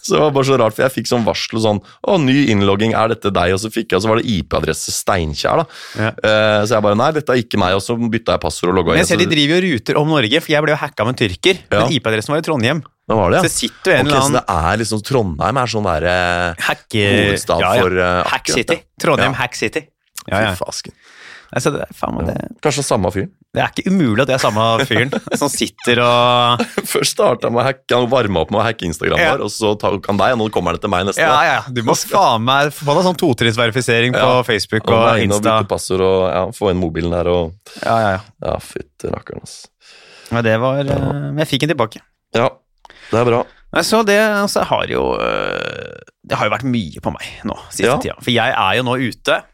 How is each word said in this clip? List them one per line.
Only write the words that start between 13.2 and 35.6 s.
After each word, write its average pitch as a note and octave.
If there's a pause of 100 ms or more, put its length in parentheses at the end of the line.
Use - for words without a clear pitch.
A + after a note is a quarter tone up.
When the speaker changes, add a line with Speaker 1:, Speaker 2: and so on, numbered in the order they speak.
Speaker 1:
det, C3
ja. F#3
Speaker 2:
Så E3
jeg -
sitter -
jo D#3
en C3
Speaker 1:
Ok, D3
Speaker 2:
eller C#3
Speaker 1:
så C3+
Speaker 2:
annen A#2+
Speaker 1:
det - (160)
er F2
liksom, A2
Trondheim G#2
er A#2+
sånn G#2
der, D#2+
eh, F2 (140)
Speaker 2:
Hack-, -
Speaker 1:
hovedstad G2+
Speaker 2:
ja, F#2
ja. A2
Speaker 1:
for, F#2
eh, F2+
Speaker 2:
Hack C3
Speaker 1:
akkurat D#2+
Speaker 2:
City. -
Speaker 1:
det. - (160)
Speaker 2:
Trondheim C3+
Speaker 1:
Ja. B2+
Speaker 2:
Hack B2
City. D3 (400)
Ja, G2
ja. G#2+
Speaker 1:
Fy -
fasken. - (640)
Speaker 2:
Nei, B2+
så D#3
det -
er -
faen -
meg -
Speaker 1:
Ja. -
Speaker 2:
det. -
Speaker 1:
Kanskje C#3+
samme F#2+
fyren. G2 (240)
Speaker 2:
Det C3
er B2
ikke -
umulig B2+
at C#3+
det B2+
er C3
samme A2 (240)
fyren A#2+ (140)
Speaker 1:
<laughs> -
Speaker 2:
som C#3+
sitter A#2+
og A#2+ (320)
Speaker 1:
Først -
startet E3
han A#2
med A#2+
å A#2+
hacke, -
han A#2+
varmet G#2
opp D#2
med G#2
å -
hacke A2
Instagram E2
Speaker 2:
Ja. D#3
Speaker 1:
vår, -
og G#2
så G#2+
tar G2 (160)
han G#2
deg, G#2
og A#2
nå A2
kommer F2+
han F2
etter G2+
meg F#2
neste G2
Speaker 2:
Ja, D#3+
Speaker 1:
gang. D3+
Speaker 2:
ja. C3 (100)
Du A#2+
må C#3
faen D3+
meg C#3
få C#3+
deg F3+
sånn F3+
totrinnsverifisering A#2+
på -
Speaker 1:
Ja. B2+
Speaker 2:
Facebook A2
Speaker 1:
Og A#2
Speaker 2:
og A2+
Speaker 1:
inn G2+
og G#2
Speaker 2:
Insta. A2